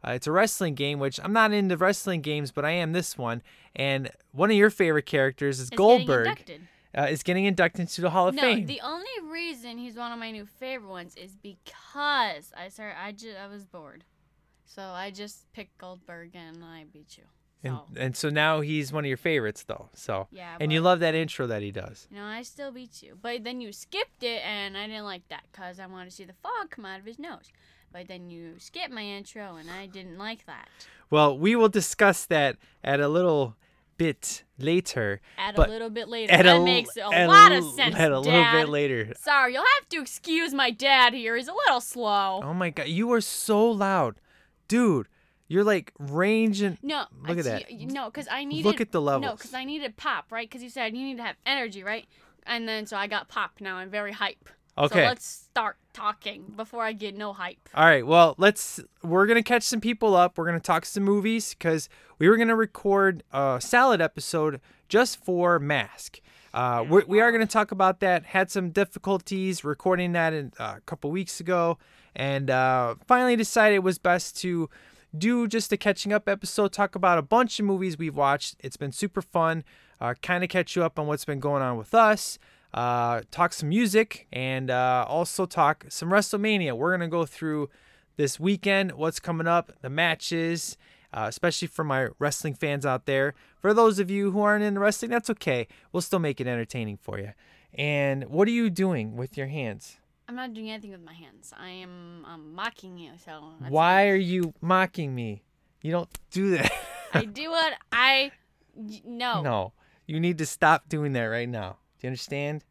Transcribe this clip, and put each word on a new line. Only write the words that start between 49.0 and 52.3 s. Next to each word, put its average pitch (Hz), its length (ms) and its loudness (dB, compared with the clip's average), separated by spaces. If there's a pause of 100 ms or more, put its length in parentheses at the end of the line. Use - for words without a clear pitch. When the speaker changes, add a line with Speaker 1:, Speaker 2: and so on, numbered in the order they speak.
Speaker 1:
levels. 143 360 -2
Speaker 2:
'cause - 120 -18
I 262 120 -10
needed 277 320 -10
pop, 262 340 -6
right? 226 180 -10
'Cause 247 140 -16
you 254 60 -16
said 226 260 -6
you 254 80 -8
need 269 140 -8
to 240 60 -12
have 208 120 -8 (100)
energy, 233 380 -4
right? 208 240 -8 (400)